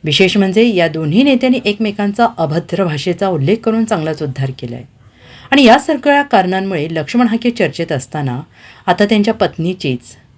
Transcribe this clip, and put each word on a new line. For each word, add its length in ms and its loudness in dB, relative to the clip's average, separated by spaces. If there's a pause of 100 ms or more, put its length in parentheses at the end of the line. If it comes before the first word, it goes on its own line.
विशेष 320 2
म्हणजे 380 2
या 140 2
दोन्ही 340 0
नेत्यांनी 420 2
एकमेकांचा 600 -2 (120)
अभद्र 460 -2
भाषेचा 440 -2
उल्लेख 280 0
करून 280 -2
चांगलाच 380 -4
उद्धार 360 -4
केलाय. 260 -12 (640)
आणि 140 4
या 140 8
सगळ्या 440 2
कारणांमुळे 680 0
लक्ष्मण 360 0
हाके 240 0
चर्चेत 420 -4
असताना 480 -6 (460)
आता 180 2
त्यांच्या 300 2
पत्नीचीच 840 -4 (220)